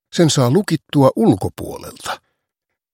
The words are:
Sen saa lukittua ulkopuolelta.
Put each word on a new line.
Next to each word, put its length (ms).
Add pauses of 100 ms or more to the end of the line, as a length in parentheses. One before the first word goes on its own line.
(140)
Sen 160
saa 220
lukittua 640
ulkopuolelta. 1080 (720)